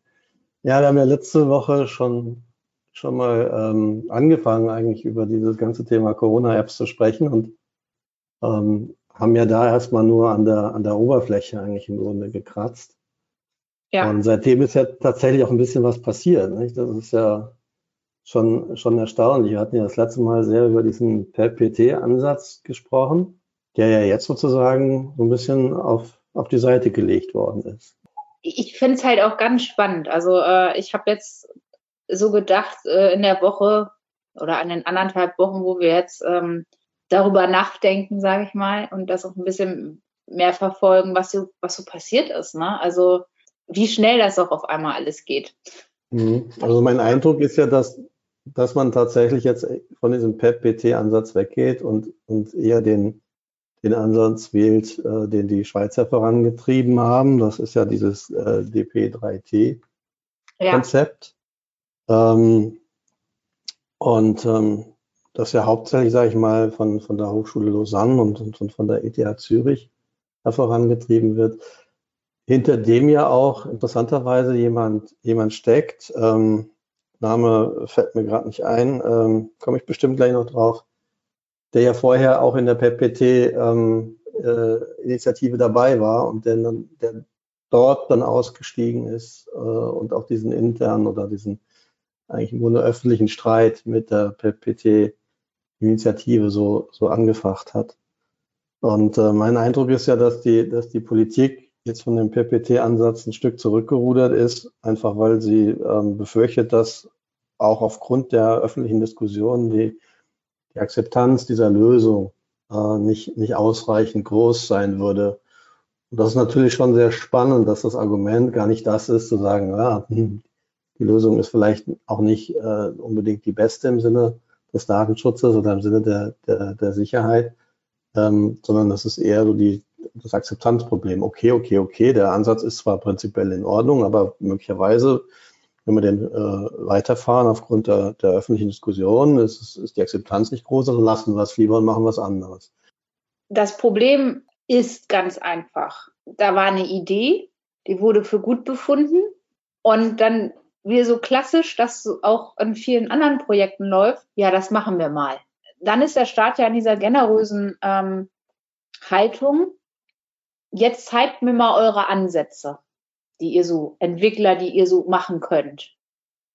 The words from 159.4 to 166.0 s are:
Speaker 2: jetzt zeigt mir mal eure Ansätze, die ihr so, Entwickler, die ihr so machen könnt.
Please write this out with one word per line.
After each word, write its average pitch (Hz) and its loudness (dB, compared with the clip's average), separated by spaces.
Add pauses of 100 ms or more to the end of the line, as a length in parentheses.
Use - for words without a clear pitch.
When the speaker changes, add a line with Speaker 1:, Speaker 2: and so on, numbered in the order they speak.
Speaker 2:
jetzt 226 -2
zeigt 262 -2
mir 247 0
mal 233 2
eure 208 2
Ansätze, 170 -4 (640)
die 165 -6
ihr 175 2
so, 160 -6
Entwickler, 190 0
die 185 -6
ihr 185 2
so 180 2
machen 180 -2
könnt. 143 -6 (600)